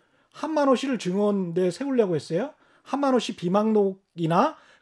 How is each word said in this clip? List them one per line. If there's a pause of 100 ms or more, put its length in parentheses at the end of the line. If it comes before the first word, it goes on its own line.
(340)
한만호
씨를
증언대에
세우려고
했어요. (300)
한만호
씨
비망록이나 (260)